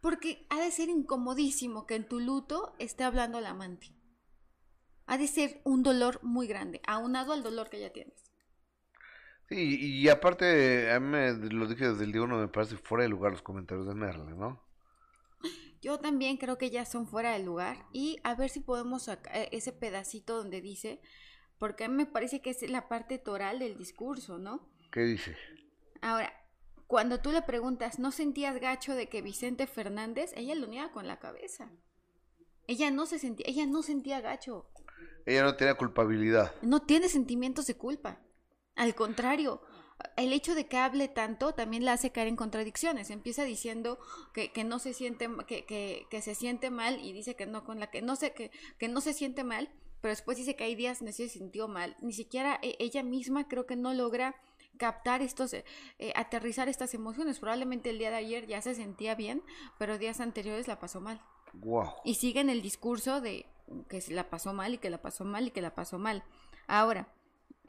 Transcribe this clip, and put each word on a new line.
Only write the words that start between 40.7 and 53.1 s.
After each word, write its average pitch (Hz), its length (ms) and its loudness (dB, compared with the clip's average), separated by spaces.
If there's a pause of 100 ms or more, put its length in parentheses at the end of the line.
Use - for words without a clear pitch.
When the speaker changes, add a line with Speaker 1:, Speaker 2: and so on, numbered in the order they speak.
Speaker 1:
hable 262 320 4
tanto 247 460 0
también 226 300 -2
la 254 100 6
hace 247 180 0
caer 226 160 0
en 233 80 0
contradicciones. 220 760 -2
Empieza 226 340 -4
diciendo 233 540 -4 (360)
que, 220 180 -4
que 226 120 -2
no 233 140 -2
se 247 140 -4
siente, 240 360 -4 (180)
que, - 180 -8
que, 208 460 -6
que 214 100 -6
se 208 140 -6
siente 247 360 -2
mal 240 320 -2
y 190 100 -10
dice 214 240 -8
que 196 100 -6
no 214 180 -8
con 220 160 -8
la 208 100 -6
que, - 120 -6
no 254 140 -2
sé, 294 180 -2
que, 220 160 -8 (280)
que 233 100 -2
no 247 120 0
se 294 140 -2
siente 269 300 -2
mal, 240 260 -4 (300)
pero 220 100 0
después 233 260 -2
dice 254 200 -2
que 220 80 -4
hay 233 100 0
días 240 240 -2
donde 220 140 -8
se 233 160 -4
sintió 208 400 -6
mal. 180 340 -4
Ni 240 100 -4
siquiera 254 500 0
e-, - 160 -4
ella 240 240 0
misma 262 460 0